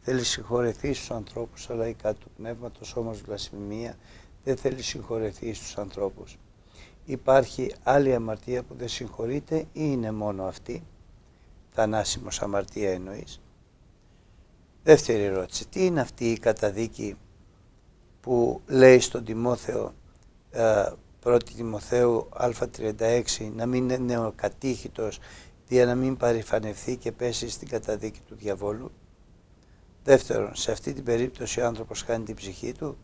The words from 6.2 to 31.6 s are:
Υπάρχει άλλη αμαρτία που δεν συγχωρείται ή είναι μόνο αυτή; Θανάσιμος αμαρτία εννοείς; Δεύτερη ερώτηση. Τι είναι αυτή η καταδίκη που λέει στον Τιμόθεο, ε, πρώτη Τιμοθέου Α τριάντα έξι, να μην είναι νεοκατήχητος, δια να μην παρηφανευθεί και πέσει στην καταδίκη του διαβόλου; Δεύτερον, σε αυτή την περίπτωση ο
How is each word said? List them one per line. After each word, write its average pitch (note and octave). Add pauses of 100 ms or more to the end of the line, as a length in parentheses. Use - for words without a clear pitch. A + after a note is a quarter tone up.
Υπάρχει C3 (100)
άλλη C3+
αμαρτία A#2
που C3+
δεν A#2+
συγχωρείται B2+
ή D#3+
είναι C3+
μόνο G#2
αυτή; A#2 (880)
Θανάσιμος G#2+
αμαρτία G2+
εννοείς; F#2 (1400)
Δεύτερη B2+
ερώτηση. F#2+
Τι F#3
είναι E3+
αυτή A#2
η A2+
καταδίκη G#2+ (1040)
που A#2+
λέει C3
στον A#2+
Τιμόθεο, A2+ (580)
ε, A2 (280)
πρώτη A#2+
Τιμοθέου A#2
Α A#2+
τριάντα A2
έξι, A2+
να A2+
μην B2+
είναι B2+
νεοκατήχητος, A#2 (480)
δια B2
να B2
μην C3
παρηφανευθεί A2
και A#2+
πέσει A#2
στην -
καταδίκη A2
του -
διαβόλου; G#2 (1120)
Δεύτερον, A2+
σε -
αυτή C#3
την C3+
περίπτωση A#2+
ο B2